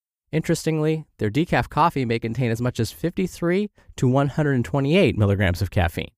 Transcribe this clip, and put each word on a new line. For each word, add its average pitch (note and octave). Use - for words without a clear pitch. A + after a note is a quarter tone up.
Interestingly, D#3+
their G#2+
decaf C3+
coffee D3
may A#2
contain A#2
as A2+
much B2
as A2+
fifty-three F3+
to C3
one C#3
hundred C#3
twenty-eight C#3+
milligrams G2+
of F#2+
caffeine. -